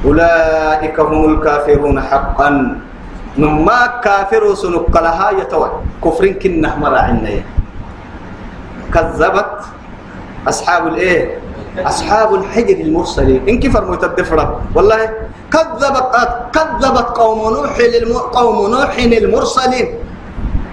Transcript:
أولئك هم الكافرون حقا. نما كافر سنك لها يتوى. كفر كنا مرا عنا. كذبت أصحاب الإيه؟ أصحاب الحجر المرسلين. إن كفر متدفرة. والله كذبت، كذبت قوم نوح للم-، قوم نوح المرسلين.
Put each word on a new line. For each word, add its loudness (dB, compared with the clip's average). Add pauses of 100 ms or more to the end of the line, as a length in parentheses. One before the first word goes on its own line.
أولئك 2
هم 2 (100)
الكافرون 2 (120)
حقا. 2 (880)
نما 2 (240)
كافر 2 (180)
سنك 0 (100)
لها 2 (120)
يتوى. -2 (340)
كفر 2 (160)
كنا 0
مرا 2
عنا. 0 (1600)
كذبت 0 (960)
أصحاب 0
الإيه؟ 0 (400)
أصحاب 0
الحجر 0 (100)
المرسلين. 2
إن 4
كفر 2
متدفرة. 0 (280)
والله 4 (500)
كذبت، 0 (500)
كذبت 2 (120)
قوم 4 (160)
نوح -4
للم-، 2
قوم 4 (140)
نوح 0
المرسلين. 2 (840)